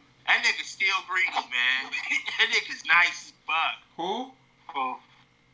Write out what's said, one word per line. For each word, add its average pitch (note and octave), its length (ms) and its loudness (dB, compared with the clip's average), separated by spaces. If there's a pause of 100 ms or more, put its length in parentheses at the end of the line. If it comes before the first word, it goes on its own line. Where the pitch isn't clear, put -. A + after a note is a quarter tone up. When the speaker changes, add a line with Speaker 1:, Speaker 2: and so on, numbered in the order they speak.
(280)
Speaker 1:
That G3 180 4
nigga G3 200 0
still F#3+ 320 0 (120)
greedy, F#3 240 0 (160)
man. B2+ 420 0
<laughs> - 100 -4 (400)
That A3 120 4
nigga's - 360 -4
nice E3+ 400 4
as - 40 -20 (120)
fuck. D#3 320 0 (200)
Speaker 2:
Who? A3+ 340 -4 (420)
Speaker 3:
Who? C3+ 220 -2 (580)